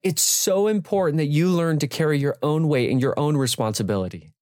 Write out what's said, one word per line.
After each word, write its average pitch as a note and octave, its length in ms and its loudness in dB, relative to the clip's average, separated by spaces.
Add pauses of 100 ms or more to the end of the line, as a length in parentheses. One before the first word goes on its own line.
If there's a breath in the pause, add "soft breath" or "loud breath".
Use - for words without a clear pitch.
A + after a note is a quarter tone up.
It's F3+ 180 -2
so G3 460 0
important F#3+ 500 0
that D3+ 100 2
you D#3 220 2
learn E3 300 0
to C#3+ 80 0
carry D3+ 320 0
your C#3 240 -2
own D#3 240 0
weight B2+ 240 0
and B2+ 100 2
your C3 160 0
own D3 180 0
responsibility. G#2+ 960 -2 (100)